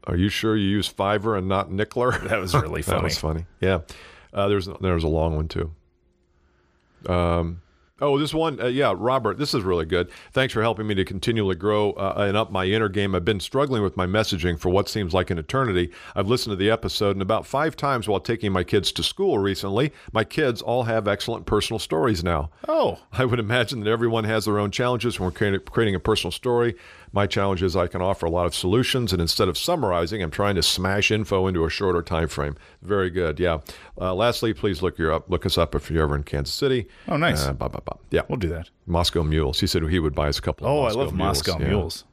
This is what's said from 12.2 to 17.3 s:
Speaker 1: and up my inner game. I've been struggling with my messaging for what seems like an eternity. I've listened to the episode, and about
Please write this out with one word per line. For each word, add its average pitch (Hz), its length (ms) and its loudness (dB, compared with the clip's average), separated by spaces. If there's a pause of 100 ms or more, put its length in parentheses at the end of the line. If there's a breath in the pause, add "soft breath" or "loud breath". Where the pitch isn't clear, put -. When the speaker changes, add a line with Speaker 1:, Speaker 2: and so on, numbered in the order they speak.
Speaker 1:
and 98 80 0
up 110 160 0
my 92 140 0
inner 107 220 2
game. 98 260 0
I've 87 100 0
been 101 160 0
struggling 131 420 0
with 95 140 -2
my 90 100 0
messaging 90 520 0
for 92 120 -2
what 98 180 2
seems 95 240 -4
like 92 180 2
an 90 80 0
eternity. 90 520 0 (240 loud breath)
I've 98 140 -2
listened 117 240 0
to 98 40 -4
the 98 140 2
episode, 104 460 0
and 98 60 -2
about 95 240 -2